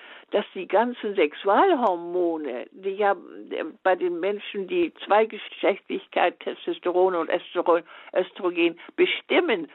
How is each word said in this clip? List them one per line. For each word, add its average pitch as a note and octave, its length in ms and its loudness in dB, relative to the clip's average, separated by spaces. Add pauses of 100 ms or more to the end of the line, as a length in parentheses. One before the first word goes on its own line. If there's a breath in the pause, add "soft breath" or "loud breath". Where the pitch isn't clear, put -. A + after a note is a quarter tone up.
(300 loud breath)
dass G#3 140 0 (100)
die F#3 140 -8
ganzen A3 460 0
Sexualhormone, F3 1600 2
die F#3+ 240 -6
ja, G3+ 160 2 (380)
äh, - 140 -4 (180)
bei F#3 140 4
den F3 240 -2
Menschen G3+ 480 -6
die F3 240 0 (120)
Zweigeschlechtlichkeit, - 1400 0
Testosteron F3+ 720 0
und E3 160 -2
Östero-, E3+ 520 0 (320 loud breath)
Östrogen F3 640 0 (180 loud breath)
bestimmen, C#4 800 0